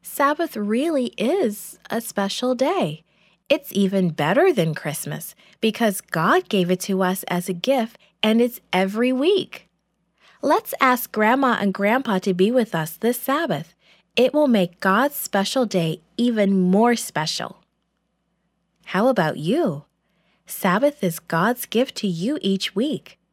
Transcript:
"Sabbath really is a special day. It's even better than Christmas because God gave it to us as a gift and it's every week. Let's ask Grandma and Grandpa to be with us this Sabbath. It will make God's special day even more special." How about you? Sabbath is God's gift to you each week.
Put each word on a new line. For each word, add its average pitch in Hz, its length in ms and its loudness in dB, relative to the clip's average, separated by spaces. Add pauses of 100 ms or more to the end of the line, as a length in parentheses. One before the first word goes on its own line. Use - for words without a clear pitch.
"Sabbath 302 560 -2
really 247 600 0
is 247 600 -2 (100)
a 233 120 -4
special 220 520 -4
day. 254 520 -2 (420)
It's - 260 0
even 190 380 2
better 240 420 2
than 165 200 2
Christmas 160 640 -8 (240)
because 220 400 0
God 226 480 0
gave 185 240 0
it 180 100 0
to 190 220 -2
us 185 200 -2
as 175 260 -4
a 190 40 -2
gift 226 440 -2 (260)
and 220 180 4
it's 240 200 -2 (100)
every 202 400 0
week. 311 560 -2 (720)
Let's 330 380 0
ask 254 320 0
Grandma 233 480 2
and 196 140 0
Grandpa 208 460 0
to 190 140 -2
be 180 160 4
with 240 240 0
us 160 220 -4
this 240 240 -2
Sabbath. 269 560 -4 (400)
It 247 180 2
will 294 140 4
make 202 320 2
God's 220 380 2
special 214 480 -2
day 165 340 -2 (160)
even 214 460 2
more 208 340 4
special." - 680 -6 (1200)
How 214 240 0
about 180 280 0
you? 180 460 -2 (640)
Sabbath 226 560 0
is 170 160 -2
God's 196 460 -2
gift 247 300 -2
to - 120 -4
you 190 340 -2
each 196 320 -2
week. 254 460 -4 (140)